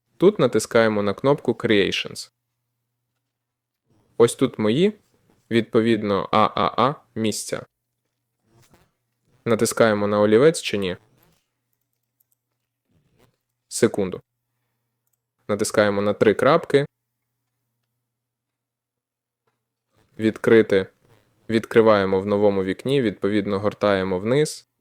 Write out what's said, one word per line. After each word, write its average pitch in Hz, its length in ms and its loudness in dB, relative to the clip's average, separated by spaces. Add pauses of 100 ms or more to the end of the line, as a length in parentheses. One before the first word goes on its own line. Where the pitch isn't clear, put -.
(160)
Тут 202 220 2
натискаємо 113 640 0
на 98 120 -2
кнопку 135 380 -2
Creations. 98 800 -2 (1800)
Ось 117 180 2
тут - 240 -2
мої, 135 400 0 (520)
відповідно, 110 840 0
А 107 120 4 (100)
А 110 340 0
А 151 60 -6 (200)
місця. - 520 -6 (1800)
Натискаємо 110 600 0
на 104 140 0
олівець 113 400 4
чи - 180 -6
ні? 92 180 -6 (2750)
Секунду. 101 520 -4 (1300)
Натискаємо 104 540 0
на 104 120 -2
три 107 200 2
крапки. 147 520 0 (3250)
Відкрити. 110 680 2 (640)
Відкриваємо 107 720 2
в 98 60 -6
новому 101 380 0
вікні, 127 380 -4
відповідно, 101 560 -2
гортаємо 98 600 -2
вниз. 131 500 -4 (120)